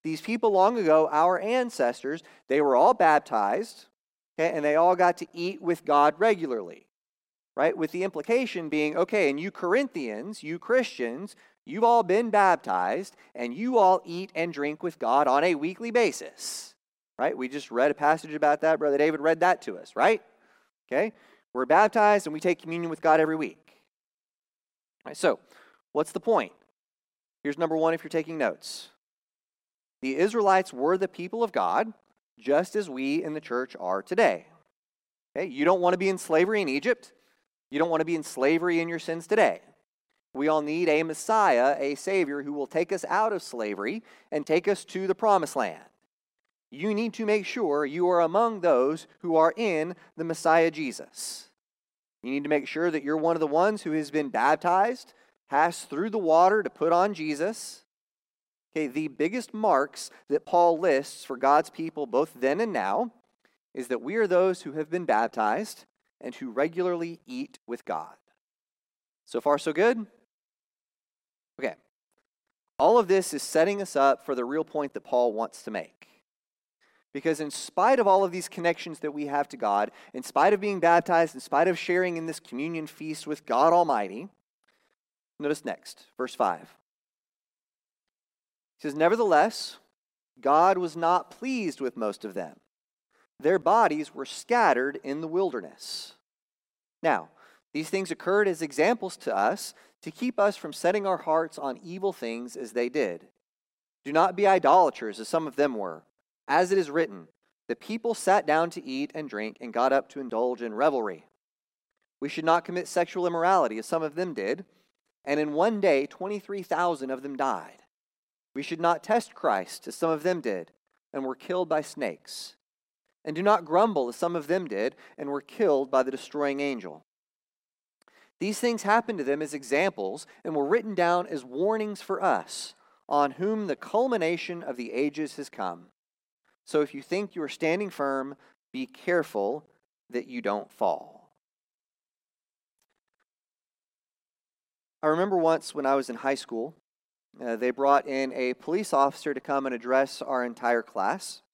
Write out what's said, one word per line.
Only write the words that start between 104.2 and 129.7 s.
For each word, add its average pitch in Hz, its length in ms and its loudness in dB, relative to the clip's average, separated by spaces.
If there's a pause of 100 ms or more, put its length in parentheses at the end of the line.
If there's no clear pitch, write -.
be 202 100 2
idolaters 147 720 4
as 110 80 -10
some 160 200 -2
of 127 100 -6
them 139 180 2
were. 90 280 -8 (440)
As 175 240 2
it 196 60 2
is 165 120 0
written, 107 380 -4 (400)
"The 117 80 -4
people 226 380 -4
sat 196 320 2
down 160 260 2
to 175 120 -14
eat 139 300 -6
and 156 160 -10
drink 104 300 -8
and 117 140 -12
got 127 180 2
up 135 180 2
to 143 120 -12
indulge 120 400 -4
in 113 120 -8
revelry." 113 540 -2 (920)
We 143 80 -6
should 160 160 -8
not 170 180 4
commit 175 240 -6
sexual 175 400 -2
immorality 170 500 2
as 110 80 -8
some 165 180 -2
of 151 120 -6
them 175 180 -4
did, 117 320 -4 (600)
and 143 120 -2
in 151 140 -2
one 202 300 0
day 143 260 4
twenty-three 196 560 -10
thousand 156 480 -2
of 131 120 -8
them 143 120 -12
died. 127 480 -4 (720)
We 139 80 -8
should 165 180 -8
not 170 220 2
test 220 320 0
Christ 101 520 -2
as 117 80 -12
some 165 140 -2
of 151 140 -2
them 175 180 -2
did 95 300 -6 (420)
and 135 100 -6
were 131 120 -6
killed 180 340 -4
by 156 120 0
snakes. - 760 -10 (680)
And 151 120 -8
do 175 80 -6
not 208 200 2
grumble 165 460 2
as 120 60 -8
some 175 200 -2
of 147 120 -6
them 180 200 0
did 107 280 -4 (240)
and 143 100 -8
were 143 100 -6
killed 139 520 0
by 131 100 6
the 127 80 -2
destroying 139 500 -4
angel. 104 460 -8 (1300)
These 302 200 -4
things 233 240 -2
happened 214 360 0
to 139 40 -4
them 143 200 -2
as 147 100 -8
examples 135 720 -2 (180)